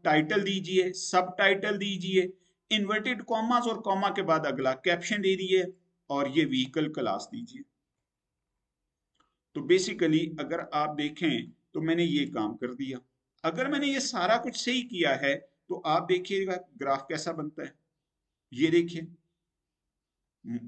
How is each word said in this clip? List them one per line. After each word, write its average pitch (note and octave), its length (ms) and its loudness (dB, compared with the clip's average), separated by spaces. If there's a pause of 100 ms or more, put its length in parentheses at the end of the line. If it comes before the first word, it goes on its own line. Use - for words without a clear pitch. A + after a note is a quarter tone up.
title D#3 400 4
दीजिए, F#3 480 0
sub F3+ 460 0
title G3 400 2
दीजिए, F#3+ 540 0 (400)
inverted G#3+ 520 0
commas A#3 440 2
और A3 140 -2
comma G3 280 2
के G3 120 -2
बाद D#3+ 240 2
अगला C3 280 0 (120)
caption F3 360 0
दे F#3+ 140 4
दिए, F#3 300 2 (440)
और C#3 200 0
ये D3+ 160 4
vehicle C3 440 0
class A2 420 -2
दीजिए। A#2 320 -14 (1900)
तो D3 60 -6
basically F3+ 600 4 (180)
अगर E3 200 -4 (140)
आप D3+ 220 0
देखें D3 560 -2 (220)
तो D#3+ 80 -4
मैंने E3 220 2
ये C#3+ 220 0
काम A2 300 -4
कर B2+ 200 -8
दिया। C3 240 -8 (440)
अगर E3+ 280 -2
मैंने C#4+ 160 0
ये C#4 120 0
सारा G#3+ 380 2
कुछ A#3 200 -4
सही B3 260 -2
किया D3+ 320 0
है C#3 200 0 (340)
तो F3+ 60 -4 (120)
आप E3 160 2
देखिएगा F#3 520 0 (220)
graph C#3 320 -2
कैसा D#3 220 -4
बनता D3+ 320 -8
है। C3+ 100 -12 (760)
ये C#3 180 2
देखिए E3+ 320 2 (1400)
म-, A#2 220 -8